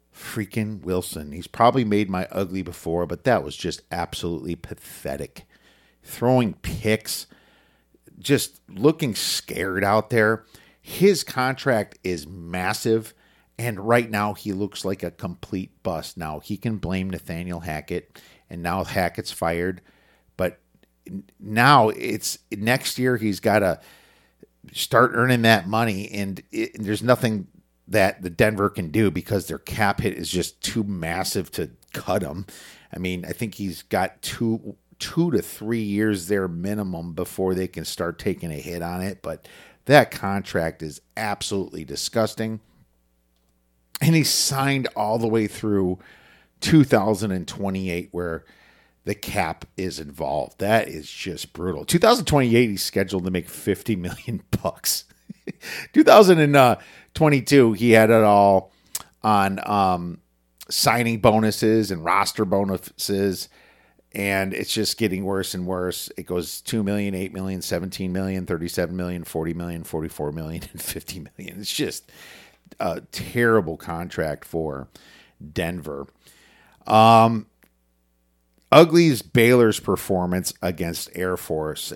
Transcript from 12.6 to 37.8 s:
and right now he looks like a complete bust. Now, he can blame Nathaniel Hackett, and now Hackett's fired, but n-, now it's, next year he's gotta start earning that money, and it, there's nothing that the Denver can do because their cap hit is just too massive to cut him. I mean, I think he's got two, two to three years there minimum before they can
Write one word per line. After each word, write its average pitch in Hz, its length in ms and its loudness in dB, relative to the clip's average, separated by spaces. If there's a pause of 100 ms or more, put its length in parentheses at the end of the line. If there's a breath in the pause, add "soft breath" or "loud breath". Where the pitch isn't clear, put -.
and 110 220 -6
right 117 300 2
now 104 240 -2
he 101 180 -8
looks 98 320 -6
like 98 200 -4
a 85 80 -6
complete 92 600 -10 (120)
bust. 85 340 -6
Now, 78 220 -8
he 101 180 -8
can 110 200 -6
blame 92 320 -4
Nathaniel 87 520 -8
Hackett, 82 600 -8 (280 soft breath)
and 87 120 -12
now 85 220 -2
Hackett's - 480 -4
fired, 87 500 -4 (540 soft breath)
but 92 240 -4 (480)
n-, 98 160 -12 (160)
now 117 500 6
it's, - 500 -6 (120)
next 113 480 -2
year 127 160 2
he's 104 240 -2
gotta 101 400 2 (960 soft breath)
start 123 400 2
earning 120 300 2
that 107 240 6
money, 107 440 -2
and 98 400 -6
it, 110 260 -4
there's 104 260 -4
nothing 113 440 2 (400)
that 101 340 2
the 90 80 -6
Denver 101 400 2
can 85 220 -6
do 101 200 2
because 90 360 -4
their 78 100 -8
cap - 420 -2
hit 98 140 -2
is 82 160 -10
just 87 320 -4
too 113 220 -4
massive 90 680 -6
to 78 180 -6 (220)
cut 95 300 -4
him. 85 240 -8 (480 loud breath)
I - 40 -12
mean, 90 280 -4
I - 80 -8
think 110 220 -8
he's 92 280 -8
got - 380 -4
two, 113 560 -6 (220)
two 170 320 -2
to 85 100 0
three 113 400 -6
years 101 460 -2
there 95 200 0
minimum 87 680 -6
before 92 400 -4
they 92 140 -2
can 82 160 -12